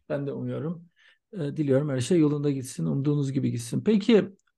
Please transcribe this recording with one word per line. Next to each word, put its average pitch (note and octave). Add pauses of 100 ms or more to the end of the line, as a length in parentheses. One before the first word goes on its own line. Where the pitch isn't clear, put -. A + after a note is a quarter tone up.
ben C#3+
de C3+
umuyorum. C3 (480)
Ee, G#3+
diliyorum C#3+
her C3
şey E3
yolunda D3
gitsin, C3+
umduğunuz C#3+
gibi B2+
gitsin. A#2+
Peki, G#3 (280)